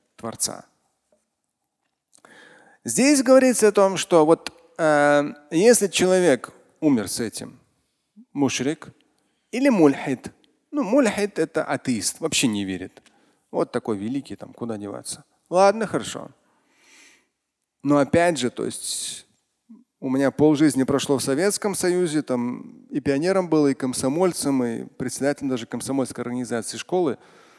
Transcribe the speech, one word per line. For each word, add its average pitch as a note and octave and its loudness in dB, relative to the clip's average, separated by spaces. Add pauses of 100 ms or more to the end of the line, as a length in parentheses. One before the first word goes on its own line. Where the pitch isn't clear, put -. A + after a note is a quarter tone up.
(160)
Творца. - -8 (2250)
Здесь C4 2
говорится B3+ 6
о G3+ 4
том, G3 4
что D#3+ 4
вот, D#3+ 2 (260)
э, D3 2 (160)
если G#3 4
человек F3+ 2 (280)
умер A#2+ 0
с - -8
этим, - -10 (760)
мушрик C#3 -2 (640)
или C4 0
мульхид. C#3+ 2 (400)
Ну, D4 -4
мульхид — G#3 0
это D#3+ -2
атеист, B2 -4
вообще D#3 -2
не G#2 -2
верит. F#2 -10 (480)
Вот - -4
такой A2+ -4
великий, A2+ -8
там, - -18
куда A2+ -10
деваться. - -12 (260)
Ладно, G3+ 2
хорошо. - -8 (1500)
Но C#3+ 2
опять E3 2
же, A#2+ -2
то - -8
есть - -10 (720)
у C3+ -8
меня C3+ 0
полжизни C#3+ 4
прошло C#3 0
в B2 -4
Советском F3+ -2
Союзе, F3 0
там B2 -8
и D#3 -4
пионером E3+ -2
был, D#3 2
и C#3 2
комсомольцем, C#3 -2
и A#2 -4
председателем C3+ -6
даже A#2+ -4
комсомольской B2 -6
организации A#2+ -8
школы. D#3+ -2 (400)